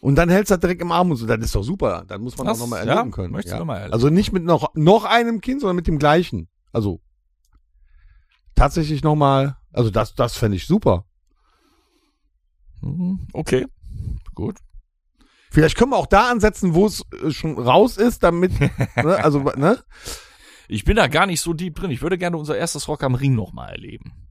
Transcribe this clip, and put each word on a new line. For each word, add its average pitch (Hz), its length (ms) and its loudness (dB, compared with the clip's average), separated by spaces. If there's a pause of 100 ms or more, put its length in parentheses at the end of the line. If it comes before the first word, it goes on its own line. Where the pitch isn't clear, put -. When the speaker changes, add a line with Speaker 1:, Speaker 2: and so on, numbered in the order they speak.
Speaker 1:
Und 139 140 4
dann 170 120 4
hältst 196 220 4
du 190 60 4
das 165 40 -4
direkt 175 220 0
im 175 100 -4
Arm 175 180 2
und 143 60 0
so, 113 100 -8
das 113 140 0
ist 113 140 -4
doch 104 80 0
super. 107 440 -4
Dann 98 140 -10
muss 120 160 -10
man 127 100 -6
Speaker 2:
Das, 208 120 -2
Speaker 1:
das 120 100 -6
nochmal 107 180 -6
Speaker 2:
ja, - 100 0
Speaker 1:
erleben 233 160 -2
können. 90 200 -8
Speaker 2:
möchtest - 200 -8
du - 40 -8
Speaker 1:
Ja. - 40 -8
Speaker 2:
nochmal 151 180 -8
erleben. 98 160 -8
Speaker 1:
Also 120 160 4
nicht 190 220 2
mit 180 120 -2
noch, 156 300 0
noch 190 300 6
einem 226 360 0
Kind, 269 220 -4
sondern 185 140 0
mit 175 100 -4
dem 160 120 0
gleichen. 147 500 2 (220)
Also 101 300 -2 (1500)
tatsächlich 147 480 2
nochmal, 139 540 2 (160)
also 123 160 0
das, 107 260 -2
das 123 220 -2
fänd 104 180 0
ich 87 120 -6
super. 123 400 2 (1800)
Speaker 2:
Mhm, 180 500 -6
okay, 156 340 -2 (680)
gut. - 240 -10 (920)
Speaker 1:
Vielleicht 151 280 4
können 262 140 4
wir 233 40 2
auch 165 100 0
da 214 240 6
ansetzen, 208 440 0
wo 190 120 6
es, - 160 -4 (220)
äh, 156 60 0
schon 156 280 -6
raus 151 380 4
ist, 226 260 0
damit, 175 380 2
Speaker 2:
<laughs> - 360 -2
Speaker 1:
ne, 147 260 2
also, 147 180 2
ne? 139 420 0 (840)
Speaker 2:
Ich 196 160 -6
bin 208 120 2
da 202 100 4
gar 170 200 2
nicht 175 140 -4
so 170 140 -4
deep 165 220 -8
drin. 185 160 -6
Ich 123 100 -6
würde 175 160 -2
gerne 175 180 -4
unser 151 220 -6
erstes 160 300 -6
Rock 151 160 -4
am 131 100 0
Ring 135 200 2
nochmal - 360 -6
erleben. - 420 -16 (180)